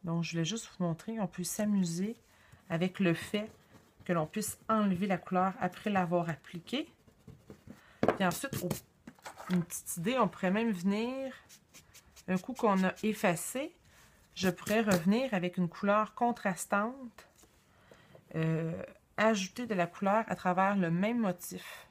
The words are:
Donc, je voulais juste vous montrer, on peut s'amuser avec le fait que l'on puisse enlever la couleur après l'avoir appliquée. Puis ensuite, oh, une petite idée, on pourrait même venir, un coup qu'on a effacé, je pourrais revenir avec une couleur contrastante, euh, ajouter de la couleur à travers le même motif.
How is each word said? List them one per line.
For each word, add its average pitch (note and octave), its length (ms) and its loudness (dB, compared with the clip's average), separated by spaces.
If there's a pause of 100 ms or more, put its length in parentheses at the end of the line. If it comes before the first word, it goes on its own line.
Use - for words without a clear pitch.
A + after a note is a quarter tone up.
Donc, E3+ 200 -2
je E3 80 -6
voulais E3 140 0
juste G#3+ 320 -6
vous F3+ 80 -2
montrer, G3 340 -4
on F#3+ 80 -2
peut - 160 -8
s'amuser G3 720 0 (540)
avec F3 300 0
le F3 140 4
fait G#3 380 -4 (540)
que F3+ 80 0
l'on D#3+ 140 0
puisse - 300 -6 (120)
enlever G#3 380 2
la F#3+ 100 2
couleur F#3 420 2
après - 300 -2
l'avoir F3 400 2
appliquée. F#3 580 -6 (1300)
Puis - 80 2
ensuite, F3+ 380 0
oh, F3+ 80 -2 (800)
une F3+ 140 2
petite - 340 -10
idée, G#3 220 0
on G#3+ 80 6
pourrait F#3 240 0
même A3+ 200 2
venir, A3+ 600 -2 (960)
un F#3 100 2
coup F#3 160 -6
qu'on G3 300 4
a F#3 180 2
effacé, G#3+ 720 -2 (600)
je F#3 140 2
pourrais G#3 320 0
revenir G#3 520 4
avec F3+ 240 -2
une F3 100 2
couleur G#3 460 0
contrastante, A#3 1120 -2 (1080)
euh, D#3+ 440 0 (380)
ajouter G#3+ 480 0
de A3+ 80 -4
la F3 140 2
couleur G3+ 400 2
à F3+ 80 -2
travers F#3+ 400 2
le F3 160 2
même G#3 280 0
motif. - 720 -4